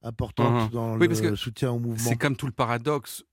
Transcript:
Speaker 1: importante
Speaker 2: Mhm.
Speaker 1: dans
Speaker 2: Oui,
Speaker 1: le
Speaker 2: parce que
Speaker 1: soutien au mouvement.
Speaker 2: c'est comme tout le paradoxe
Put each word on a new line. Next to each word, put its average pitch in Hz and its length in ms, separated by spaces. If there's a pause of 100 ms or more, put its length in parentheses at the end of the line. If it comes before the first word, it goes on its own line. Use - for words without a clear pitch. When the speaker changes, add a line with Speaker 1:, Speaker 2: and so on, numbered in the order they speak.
Speaker 1:
importante 117 600
Speaker 2:
Mhm. 110 60
Speaker 1:
dans 113 240
Speaker 2:
Oui, 113 60
Speaker 1:
le 175 60
Speaker 2:
parce 165 140
que 107 140
Speaker 1:
soutien 123 360
au 120 80
mouvement. 117 300
Speaker 2:
c'est 117 80
comme 139 180
tout 139 120
le 123 40
paradoxe 123 800